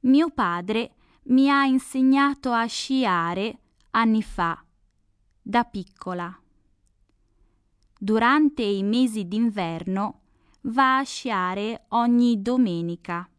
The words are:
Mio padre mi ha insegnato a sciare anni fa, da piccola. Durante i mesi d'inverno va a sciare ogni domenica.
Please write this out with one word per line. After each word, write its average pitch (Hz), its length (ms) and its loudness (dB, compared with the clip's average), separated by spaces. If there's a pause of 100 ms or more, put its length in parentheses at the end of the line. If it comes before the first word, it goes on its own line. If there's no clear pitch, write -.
Mio 285 280 4
padre 190 640 -4 (280)
mi 269 280 4
ha 277 140 4
insegnato 269 880 2
a 226 120 0
sciare 202 920 -2 (320)
anni 220 320 2
fa, - 400 -6 (800)
da 233 240 -2
piccola. 180 760 -10 (1600)
Durante 240 680 2
i 202 180 -2
mesi 214 460 0
d'inverno 190 920 -4 (400)
va 262 380 0
a 277 40 -2
sciare 202 840 -6
ogni 240 520 2
domenica. 175 960 -2